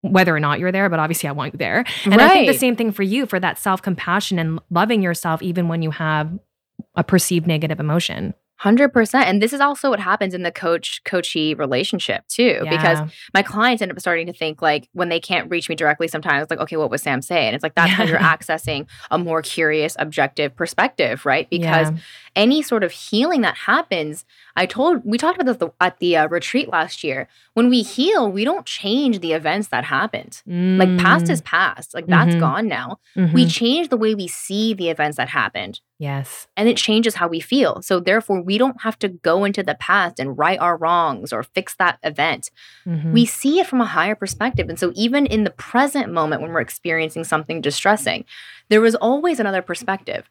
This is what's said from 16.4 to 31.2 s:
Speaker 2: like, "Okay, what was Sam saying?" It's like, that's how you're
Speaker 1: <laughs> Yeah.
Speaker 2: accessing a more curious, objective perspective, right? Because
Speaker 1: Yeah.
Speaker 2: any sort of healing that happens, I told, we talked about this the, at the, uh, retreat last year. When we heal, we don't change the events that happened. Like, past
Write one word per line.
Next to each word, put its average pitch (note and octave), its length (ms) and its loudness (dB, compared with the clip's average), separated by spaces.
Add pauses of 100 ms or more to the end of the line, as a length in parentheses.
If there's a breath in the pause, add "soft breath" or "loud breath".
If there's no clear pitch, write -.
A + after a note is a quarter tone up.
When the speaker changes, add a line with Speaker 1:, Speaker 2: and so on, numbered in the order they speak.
Speaker 2:
like, E3 100 -4
"Okay, D#3+ 160 -4
what D#3 120 0
was C#3+ 140 -4
Sam C3+ 180 -2
saying?" C3+ 340 0
It's C#3 100 -6
like, D#3 100 -4
that's E3+ 180 4
how G3+ 120 2
you're D#3+ 140 2
Speaker 1:
<laughs> - 20 2
Yeah. D#3+ 160 4
Speaker 2:
accessing D#3+ 500 -6 (240 loud breath)
a E3 80 2
more E3 240 -2
curious, D#3 560 0
objective D3 560 -2
perspective, D#3+ 720 -2
right? C#3 240 0
Because D#3+ 400 2
Speaker 1:
Yeah. D#3+ 60 -2 (400 loud breath)
Speaker 2:
any B3+ 260 4
sort A3 220 0
of E3+ 80 -4
healing C#4 480 0
that F#3 160 0
happens, E3+ 680 -2 (320 soft breath)
I F#3 100 2
told, C4+ 380 0
we G#3+ 140 0
talked E4+ 220 0
about C4+ 100 2
this A#3+ 80 0
the, - 220 -4
at F3+ 180 2
the, F3 180 2
uh, D#3 120 4
retreat G3+ 400 -2
last D#3+ 340 -4
year. C3+ 260 -6 (260 soft breath)
When A#3 140 4
we B3 140 4
heal, C#4 480 0
we G3 140 -2
don't E4+ 200 -2
change A#3 540 -2
the E3 140 -4
events D#3+ 360 -2
that B2 160 -4
happened. - 640 -6
Like, F#3 520 2
past F3 280 4